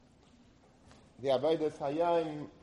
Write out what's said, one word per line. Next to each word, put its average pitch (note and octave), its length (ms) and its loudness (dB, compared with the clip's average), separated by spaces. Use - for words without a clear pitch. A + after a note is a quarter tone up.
the B2+ 80 -6
Avodas D3+ 500 2
Hayom, D#3 680 0